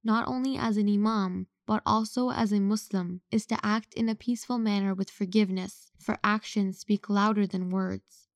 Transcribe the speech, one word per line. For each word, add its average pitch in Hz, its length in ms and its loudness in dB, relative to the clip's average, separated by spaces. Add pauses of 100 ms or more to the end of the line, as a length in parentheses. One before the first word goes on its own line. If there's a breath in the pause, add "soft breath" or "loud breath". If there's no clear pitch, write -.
not 226 240 2
only 254 300 -2
as 220 200 0
an 208 120 2
imam, 202 560 0 (220)
but 220 180 2
also 233 460 0
as 208 200 0
a 208 80 2
Muslim, 190 720 -2
is 220 160 -2
to - 180 -4
act 214 300 -2
in 226 160 0
a 220 60 0
peaceful 240 420 -4
manner 202 380 2
with 190 160 -4
forgiveness, 190 880 -2
for - 240 -4
actions 208 560 0
speak - 280 -2
louder 202 380 2
than 185 240 -4
words. 190 540 -4 (120)